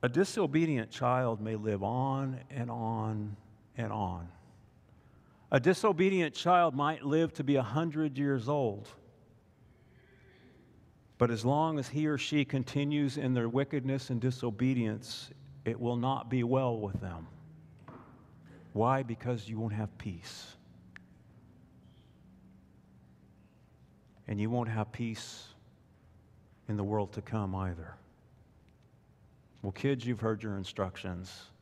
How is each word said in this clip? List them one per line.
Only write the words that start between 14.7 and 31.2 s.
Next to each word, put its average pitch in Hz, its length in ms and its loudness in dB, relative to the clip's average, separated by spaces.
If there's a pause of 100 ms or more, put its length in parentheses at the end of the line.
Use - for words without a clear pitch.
it 113 140 -2
will 120 180 0
not 123 320 0
be 123 140 2
well 123 340 2
with 98 240 -4
them. 85 240 -8 (1500)
Why? 123 280 4
Because 117 480 -4
you 110 80 -6
won't 110 160 -2
have 107 240 -4
peace. - 580 -12 (3750)
And 104 120 -2
you 110 120 0
won't 120 180 0
have 110 220 -2
peace - 560 -8 (1200)
in 104 100 -2
the 101 60 0
world 104 300 0
to 104 100 -8
come 98 320 -2
either. 90 400 -4 (1700)
Well, 101 100 -2
kids, 127 340 0
you've 120 140 0
heard 110 240 0
your 104 140 -4
instructions. 92 880 -6 (160)